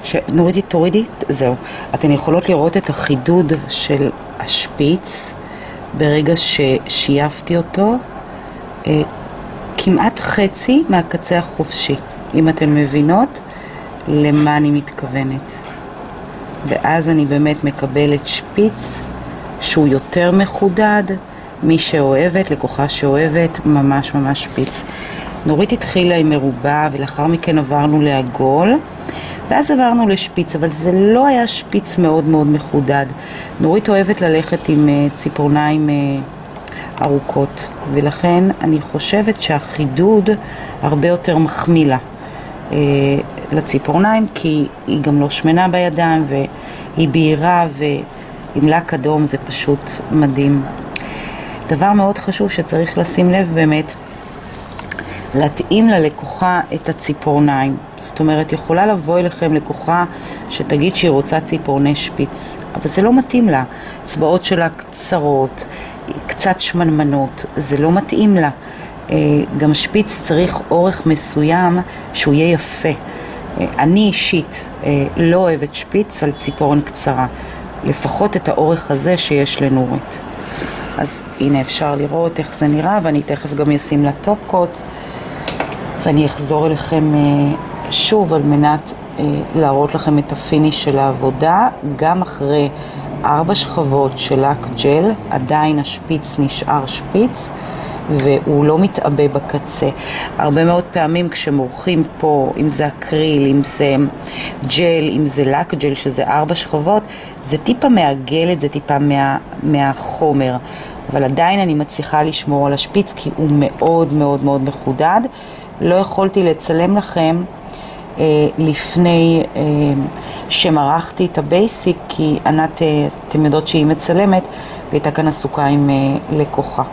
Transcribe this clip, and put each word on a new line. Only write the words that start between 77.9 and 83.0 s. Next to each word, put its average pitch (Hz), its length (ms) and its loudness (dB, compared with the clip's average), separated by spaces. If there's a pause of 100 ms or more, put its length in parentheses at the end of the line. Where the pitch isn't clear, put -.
את 160 120 -2
האורך 156 420 0
הזה 143 260 0
שיש 143 460 0
לנורית. 131 560 0 (800)
אז - 240 -6 (180)
הנה 139 200 2
אפשר 143 360 -2
לראות 160 420 -2
איך 151 200 -6
זה 151 80 2
נראה, 151 360 2